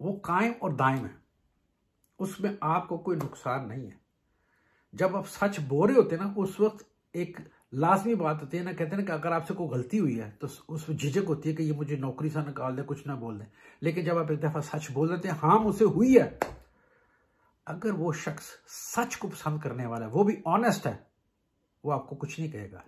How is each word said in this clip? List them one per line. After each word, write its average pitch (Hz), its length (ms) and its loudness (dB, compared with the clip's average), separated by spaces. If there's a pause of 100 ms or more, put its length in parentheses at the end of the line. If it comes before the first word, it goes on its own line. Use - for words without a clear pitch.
वो 180 120 -4
कायम 196 400 0
और 180 200 -4
दायम 131 340 2
है, - 160 -16 (960)
उसमें 196 440 -4
आपको 165 360 0
कोई 175 180 -2
नुकसान 135 500 -4
नहीं 131 200 -8
है। - 140 -18 (920)
जब 185 220 2
आप 190 80 -2
सच 202 360 -2
बोल 143 280 4
रहे 269 80 6
होते 185 200 6
हैं 180 80 -4
ना, 196 140 -4
उस 190 220 -2
वक्त 208 260 0 (280)
एक - 340 -8 (260)
लाजमी 190 400 4
बात 156 260 0
होती 147 160 -8
है 180 80 -2
ना, 185 80 -6
कहते 175 180 -4
हैं 196 60 -4
ना 202 60 -2
कि 190 100 -2
अगर 160 200 -2
आपसे 165 220 -2
कोई 170 140 -4
गलती 127 300 -2
हुई 139 180 2
है 107 140 -6
तो - 160 -10
उस, - 220 -12
उसमें 156 280 -6
झिझक 143 280 0
होती 156 240 -2
है 160 60 0
कि 160 100 -2
ये 151 80 2
मुझे 147 240 -4
नौकरी 135 340 -4
से 156 100 -2
निकाल 131 360 -4
दे, 139 60 -6
कुछ 139 240 -8
ना 139 100 -6
बोल 113 220 -8
दे। 104 80 -12 (360)
लेकिन 165 220 0
जब 170 140 2
आप 160 120 0
एक 151 100 0
दफा 151 200 0
सच 156 300 -6
बोल 143 180 2
देते 180 200 -2
हैं, 156 100 -2
हाँ 170 220 8
मुझसे 214 240 4
हुई 233 340 8
है, - 200 4 (1300)
अगर 180 240 -4
वो 165 220 0
शख्स 156 320 -6 (220)
सच - 480 -4
को 208 140 -8
पसंद 151 340 -4
करने 120 240 -6
वाला 113 200 -4
है, 110 60 -8
वो 185 120 6
भी 208 220 2
ऑनेस्ट 196 400 4
है, 110 240 -6 (760)
वो 147 80 0
आपको - 240 -4
कुछ - 240 -10
नहीं 160 120 -6
कहेगा। 101 360 -14